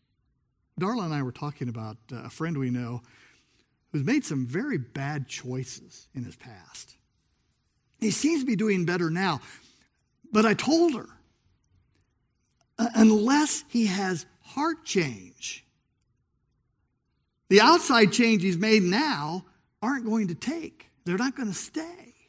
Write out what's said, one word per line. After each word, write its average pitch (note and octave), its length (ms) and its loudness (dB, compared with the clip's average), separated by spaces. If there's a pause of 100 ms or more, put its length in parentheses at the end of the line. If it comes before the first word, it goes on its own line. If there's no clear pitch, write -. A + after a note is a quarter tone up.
(800)
Darla G3 280 -2
and D#3 80 -4
I C#3+ 80 -2
were B2 100 -6
talking D#3 380 -8
about, A2+ 260 -12 (160)
uh, B2 120 -12
a - 60 -14
friend D#3+ 280 -6
we C3 100 -2
know B2 340 -6 (880)
who's C#3+ 120 -2
made C4 220 0
some C3+ 200 -4
very G3 300 -4
bad C#3 520 -8
choices - 840 -12
in B2+ 120 -10
his - 120 -16
past. - 600 -20 (1040)
He G#3+ 100 0
seems D4+ 320 2
to B3+ 40 -4
be A3+ 100 0
doing G3 280 0
better F3 240 0
now, E3+ 320 -2 (880)
but A3 140 4
I G#3+ 80 4
told E4 420 2
her, - 140 -10 (1700)
"Uh, A#3 160 0
unless A3 760 4
he A#3 180 0
has F#3 400 -2 (140)
heart D#4 440 -4
change, B2 800 -6 (1800)
the G3 120 8
outside B3 520 6
change A3+ 300 4
he's F3+ 160 0
made A3 240 4
now F3+ 640 -2 (340)
aren't B3 240 -4
going G#3+ 240 -2
to E3 60 -6
take. - 560 -10 (140)
They're F3 120 -4
not B3+ 200 -4
gonna G#3+ 180 -6
stay." E4 600 -12 (140)